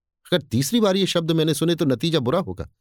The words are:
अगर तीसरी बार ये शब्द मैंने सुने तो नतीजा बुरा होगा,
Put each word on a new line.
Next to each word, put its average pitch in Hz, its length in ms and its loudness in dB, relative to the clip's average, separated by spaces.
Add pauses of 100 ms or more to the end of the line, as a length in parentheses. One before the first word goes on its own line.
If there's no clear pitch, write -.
(260)
अगर 175 160 -2
तीसरी 143 380 0
बार 196 160 2
ये 196 100 0
शब्द 165 260 -2
मैंने 160 220 2
सुने 165 220 0
तो 165 100 0
नतीजा 147 340 0
बुरा 131 200 0
होगा, 92 300 -8 (120)